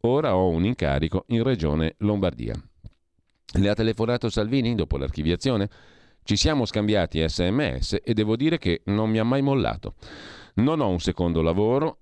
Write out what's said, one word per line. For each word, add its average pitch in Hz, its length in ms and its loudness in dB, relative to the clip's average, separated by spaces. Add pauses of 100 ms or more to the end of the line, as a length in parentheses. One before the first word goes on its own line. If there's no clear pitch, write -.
ora 127 340 2
ho 92 140 2
un 82 140 0
incarico 80 640 -2
in 117 120 0
Regione 80 560 0
Lombardia. 87 560 -2 (1000)
Le 98 140 4
ha 104 60 4
telefonato 113 540 0
Salvini 113 480 0
dopo 78 220 0
l'archiviazione? 85 720 0 (560)
Ci 104 120 0
siamo 143 300 2
scambiati 104 600 0
S 78 120 -4
M 90 400 0
S - 200 -2
e 117 140 -2
devo 107 220 0
dire 156 200 0
che - 280 -2
non 107 260 0
mi 110 80 2
ha 110 60 2
mai 131 180 2
mollato. 131 520 -2 (600)
Non 143 240 2
ho 131 100 0
un 87 120 0
secondo 85 420 0
lavoro, 107 600 2